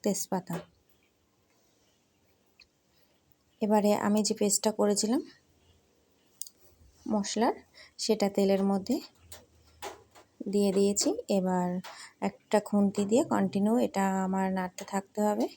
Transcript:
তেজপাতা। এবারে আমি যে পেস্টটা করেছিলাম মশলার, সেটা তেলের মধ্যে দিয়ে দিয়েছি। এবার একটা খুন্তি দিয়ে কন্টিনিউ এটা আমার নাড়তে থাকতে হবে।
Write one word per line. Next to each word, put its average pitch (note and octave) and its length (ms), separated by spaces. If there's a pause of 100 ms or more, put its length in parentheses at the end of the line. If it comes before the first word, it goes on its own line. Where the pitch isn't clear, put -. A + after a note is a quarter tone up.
তেজপাতা। F#3 580 (3000)
এবারে G#3 340
আমি G#3 280
যে G#3 120
পেস্টটা G#3 380
করেছিলাম G#3 500 (1900)
মশলার, G#3+ 440 (460)
সেটা A3 300
তেলের G3 360
মধ্যে G3 360 (1500)
দিয়ে G3+ 240
দিয়েছি। G3+ 440 (120)
এবার F#3 520 (400)
একটা - 400
খুন্তি G3+ 440
দিয়ে A3 200
কন্টিনিউ G3+ 540
এটা G3 460
আমার F#3+ 280
নাড়তে F#3 320
থাকতে G3 380
হবে। G#3 340